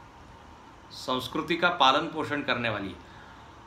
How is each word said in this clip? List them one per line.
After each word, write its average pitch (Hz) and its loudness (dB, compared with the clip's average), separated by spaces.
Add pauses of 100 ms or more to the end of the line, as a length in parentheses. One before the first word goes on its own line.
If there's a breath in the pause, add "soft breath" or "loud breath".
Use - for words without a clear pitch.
(920)
संस्कृति 151 -2
का 175 4
पालन 139 6
पोषण 147 -4
करने 120 0
वाली 101 -4
है। 85 -12 (720 loud breath)